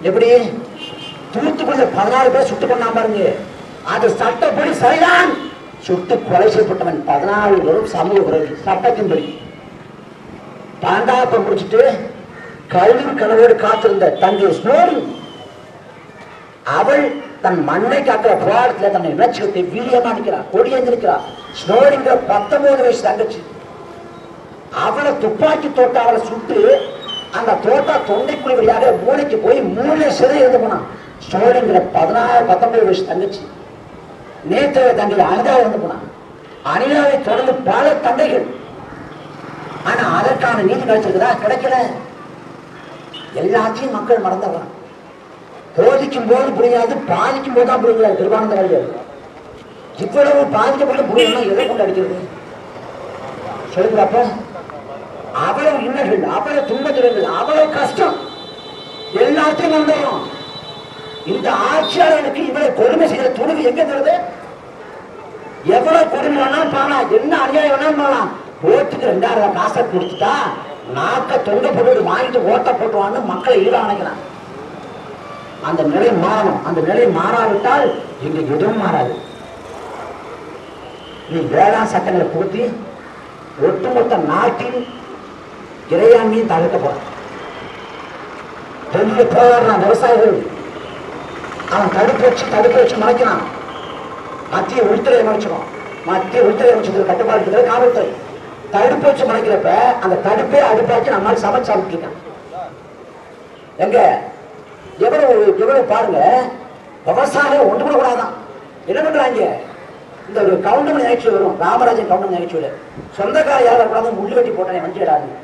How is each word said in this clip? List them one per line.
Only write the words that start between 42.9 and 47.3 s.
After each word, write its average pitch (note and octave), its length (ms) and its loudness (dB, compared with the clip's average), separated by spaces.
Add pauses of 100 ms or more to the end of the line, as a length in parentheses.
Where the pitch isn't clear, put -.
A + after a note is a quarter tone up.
எல்லாத்தையும் A3+ 560 -2
மக்கள் G#3+ 280 0
மறந்துடுறான். - 480 -4 (1040)
போதிக்கும் C4+ 540 2
போது C4 260 4
புரியாது, A#3+ 380 2 (160)
பாதிக்கும் C4 460 -2